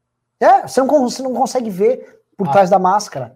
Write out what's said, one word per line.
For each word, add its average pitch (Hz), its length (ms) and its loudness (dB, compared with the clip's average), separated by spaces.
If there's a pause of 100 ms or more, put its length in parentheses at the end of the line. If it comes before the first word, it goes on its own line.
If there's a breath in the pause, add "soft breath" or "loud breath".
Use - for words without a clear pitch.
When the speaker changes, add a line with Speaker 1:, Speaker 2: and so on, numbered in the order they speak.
(400)
Speaker 1:
É, 349 280 4
você - 120 -4
não 269 80 2
con-, 262 220 2
você 233 120 -10
não 262 120 -6
consegue 240 360 -4
ver 208 520 -4 (160)
por 185 100 -4
Speaker 2:
Ah. 170 40 -2
Speaker 1:
trás 185 180 4
da 190 100 4
máscara. 180 560 -4